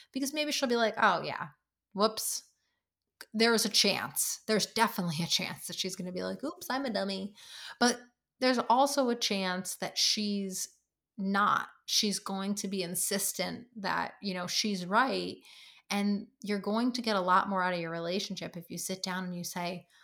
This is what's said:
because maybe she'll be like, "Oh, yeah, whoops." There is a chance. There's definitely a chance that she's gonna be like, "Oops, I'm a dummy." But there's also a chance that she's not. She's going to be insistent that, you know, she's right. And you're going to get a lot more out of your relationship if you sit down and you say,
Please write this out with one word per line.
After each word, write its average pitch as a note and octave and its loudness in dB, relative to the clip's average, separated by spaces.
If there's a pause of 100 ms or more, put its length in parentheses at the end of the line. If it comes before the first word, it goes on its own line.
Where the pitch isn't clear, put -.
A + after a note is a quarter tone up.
(120)
because C4+ -4
maybe D4+ 0
she'll C#4 0
be A#3+ 2
like, A3 2
"Oh, F#3+ 4
yeah, D3+ -6 (440)
whoops." G#3+ 0 (920)
There A#3 6
is A3 4
a G#3 0
chance. - 0
There's G#3 4
definitely F3+ 0
a E3 -2
chance - -2
that - -8
she's F#3 -4
gonna F3+ -8
be F3+ -4
like, F#3+ -6
"Oops, - -8
I'm C4+ -2
a B3+ -2
dummy." G3 -4 (460)
But A#3+ 4 (400)
there's B3+ 4
also C4 4
a A#3+ 2
chance F#3+ -2
that - -4
she's G3+ 0 (480)
not. G3 2 (160)
She's - 0
going G3 -4
to G#3 -6
be F#3+ -2
insistent F3+ -2 (100)
that, E3+ -2
you G3+ -4
know, F3+ -6
she's F#3+ -2
right. F#3+ 2 (540)
And G3+ 0 (140)
you're G3+ -2
going A3+ 0
to A#3+ -4
get A3 0
a F#3 2
lot F#3 4
more F#3+ 2
out F3+ 2
of F3 -2
your E3 -4
relationship E3+ -4
if E3+ -12
you F3 -8
sit F#3 -6
down F#3 -4
and F3+ -6
you F3 -6
say, F3 -6 (160)